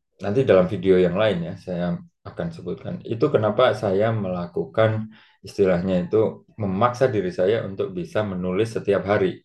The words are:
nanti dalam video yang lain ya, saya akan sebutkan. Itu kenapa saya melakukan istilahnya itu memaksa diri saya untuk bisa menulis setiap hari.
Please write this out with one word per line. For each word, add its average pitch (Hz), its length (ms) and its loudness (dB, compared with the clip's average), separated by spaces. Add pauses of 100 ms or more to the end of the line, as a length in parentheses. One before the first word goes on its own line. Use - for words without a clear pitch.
(220)
nanti 107 240 0
dalam 92 240 6
video 92 320 4
yang 87 160 2
lain 104 260 2
ya, 85 140 -8
saya 87 300 -6 (400)
akan 87 240 -8
sebutkan. 90 560 -10
Itu 113 240 0
kenapa 110 400 4
saya 104 400 0
melakukan 107 960 -2 (320)
istilahnya 92 720 0
itu 104 320 0 (160)
memaksa 110 480 0
diri 101 240 -2
saya 101 320 0
untuk 98 320 -8
bisa 87 320 -6
menulis 92 480 -4
setiap 92 320 0
hari. 98 380 0